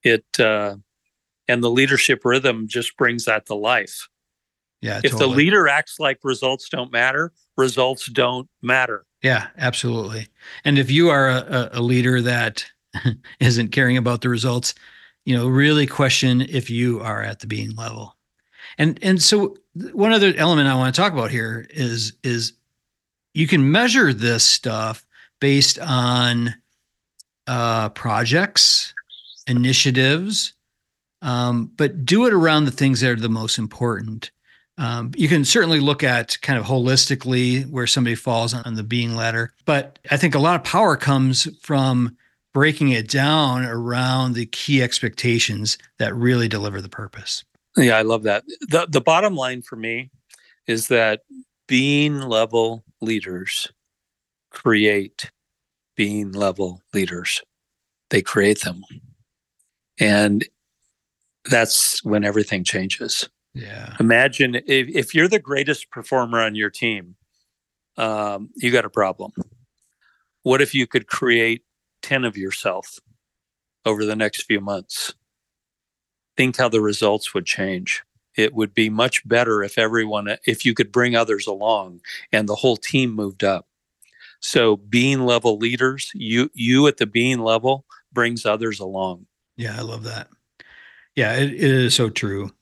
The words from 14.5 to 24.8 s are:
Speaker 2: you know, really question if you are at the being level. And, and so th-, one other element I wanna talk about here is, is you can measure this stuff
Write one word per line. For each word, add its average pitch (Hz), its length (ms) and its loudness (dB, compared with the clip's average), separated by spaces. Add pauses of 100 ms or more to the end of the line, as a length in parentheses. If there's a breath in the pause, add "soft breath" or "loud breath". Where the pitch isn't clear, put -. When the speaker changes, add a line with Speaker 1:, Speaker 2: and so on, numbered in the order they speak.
Speaker 2:
you 127 120 0
know, 120 120 0
really 143 380 4
question 131 560 2
if - 280 -4
you 117 300 -2
are 107 220 -6
at 107 180 -10
the 107 80 -14
being 107 260 -6
level. 110 400 -12 (640 loud breath)
And, 156 240 2
and 190 180 4
so 208 360 2 (220)
th-, 196 160 -12
one 220 180 4
other 202 240 6
element 156 320 4
I 131 80 2
wanna 127 160 2
talk 185 200 2
about 113 200 -2
here 113 380 -6
is, 117 420 -4 (100)
is 117 300 -2 (840)
you 151 140 2
can 143 240 4
measure 220 400 4
this 117 320 0
stuff 110 600 -2 (360 soft breath)